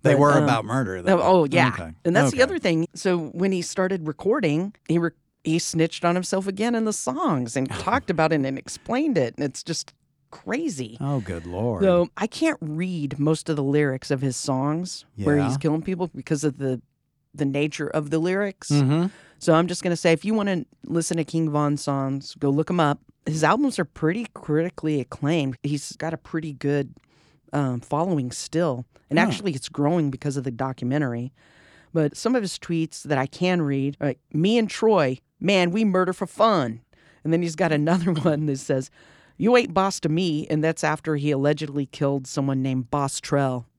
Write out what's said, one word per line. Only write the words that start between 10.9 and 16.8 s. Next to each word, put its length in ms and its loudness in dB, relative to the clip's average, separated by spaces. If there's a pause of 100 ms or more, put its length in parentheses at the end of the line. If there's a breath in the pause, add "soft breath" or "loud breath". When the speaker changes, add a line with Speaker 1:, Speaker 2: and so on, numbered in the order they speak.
Speaker 1:
Oh, 220 -2
good 240 -8
Lord. 380 -2
Speaker 2:
So 340 4
I 100 -2
can't 340 -2
read 560 -4
most 320 0
of 60 0
the 80 -2
lyrics 480 0
of 100 0
his 160 -2
songs 680 -2 (100)
where 260 2
he's 120 0
Speaker 1:
Yeah. 40 -2
Speaker 2:
killing 240 0
people 320 -4
because 300 -4
of 140 -2
the, 240 -2 (520)